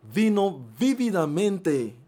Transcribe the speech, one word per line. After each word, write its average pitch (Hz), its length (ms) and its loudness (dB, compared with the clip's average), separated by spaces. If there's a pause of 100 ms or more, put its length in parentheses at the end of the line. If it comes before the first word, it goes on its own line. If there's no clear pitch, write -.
(140)
vino 196 500 2 (140)
vívidamente 185 1160 0 (120)